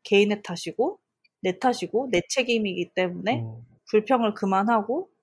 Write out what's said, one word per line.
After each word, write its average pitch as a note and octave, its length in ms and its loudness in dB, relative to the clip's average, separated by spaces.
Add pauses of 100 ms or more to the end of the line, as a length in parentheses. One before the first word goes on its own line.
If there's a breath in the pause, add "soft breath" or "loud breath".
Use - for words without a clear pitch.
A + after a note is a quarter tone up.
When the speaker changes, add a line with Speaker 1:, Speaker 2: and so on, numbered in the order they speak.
Speaker 1:
개인의 G#3 400 4
탓이고 G3+ 560 -4 (420)
내 F#3 180 -2
탓이고 A#3+ 520 -2
내 F3+ 180 2
책임이기 G#3+ 680 -2
때문에 F#3 460 -2
Speaker 2:
음. - 240 -12 (260)
Speaker 1:
불평을 A3 440 2
그만하고 G#3+ 760 0 (140)